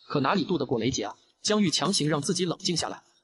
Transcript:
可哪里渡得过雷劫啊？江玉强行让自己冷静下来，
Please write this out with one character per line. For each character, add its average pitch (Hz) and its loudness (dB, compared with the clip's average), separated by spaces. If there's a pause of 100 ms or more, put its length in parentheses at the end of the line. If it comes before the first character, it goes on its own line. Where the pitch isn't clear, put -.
可 147 0
哪 139 2
里 175 2
渡 175 0
得 135 0
过 123 0
雷 113 0
劫 123 -2
啊？ 107 -8 (280)
江 208 2
玉 185 4
强 151 0
行 147 0
让 170 0
自 208 -2
己 180 0
冷 - -4
静 175 -2
下 127 -2
来， - -12 (220)